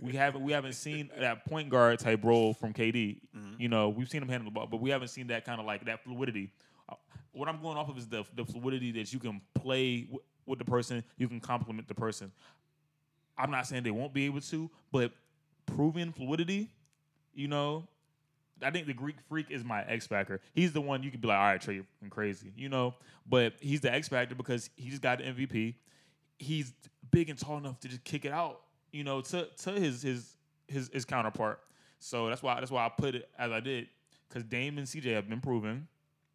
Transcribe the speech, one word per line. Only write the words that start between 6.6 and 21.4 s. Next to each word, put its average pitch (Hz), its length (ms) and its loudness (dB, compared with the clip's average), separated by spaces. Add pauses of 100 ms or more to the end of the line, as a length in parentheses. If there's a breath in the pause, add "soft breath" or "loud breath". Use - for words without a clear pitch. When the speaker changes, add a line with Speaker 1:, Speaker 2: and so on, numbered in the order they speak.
Speaker 1:
Uh, - 60 -12 (380 soft breath)
what 143 160 -6
I'm 156 120 -4
going 160 160 -4
off 147 140 -4
of 131 80 -10
is 117 100 -10
the, 107 160 -4 (100)
the 120 120 -4
fluidity 123 460 -4
that 110 200 -6
you 131 60 -4
can 110 220 -8 (140)
play 127 480 2
w-, 131 180 -10 (260)
with 131 120 -4
the 123 60 -6
person, 123 380 0 (160)
you 123 100 2
can 117 120 -6
complement 113 480 -4
the 107 60 -6
person. 104 360 -4 (1080)
I'm 135 140 0
not 127 160 -2
saying 127 160 -4
they 117 80 2
won't 131 240 -2
be 139 120 2
able 143 160 -2
to, 160 280 -6 (220)
but 120 200 4 (540)
proven 165 460 0
fluidity, 170 580 -2 (640)
you 139 140 -4
know, 147 380 0 (760)
I 135 80 2
think 165 160 -2
the 139 80 -2
Greek 139 220 -6 (120)
Freak 156 220 -4
is 131 140 -6
my 107 200 -2
X 113 220 -4
factor. 98 340 0 (140)
He's 170 180 4
the 151 80 0
one 139 220 0
you 139 80 -4
can 120 100 -8
be 113 80 0
like, 101 100 6
"All 98 60 6